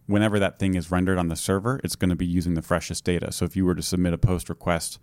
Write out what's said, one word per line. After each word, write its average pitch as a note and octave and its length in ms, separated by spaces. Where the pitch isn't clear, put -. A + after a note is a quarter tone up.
whenever G#2 320
that F#2+ 200
thing F#2+ 160
is E2+ 160
rendered F2+ 280
on E2+ 100
the D#2+ 80
server, G2 480
it's - 120
gonna F2+ 200
be F2+ 100
using F2 280
the D#2+ 80
freshest - 420
data. F2 280
So - 120
if E2+ 120
you F#2 80
were F2+ 100
to D#2+ 80
submit F2+ 320
a D#2+ 40
post - 300
request - 540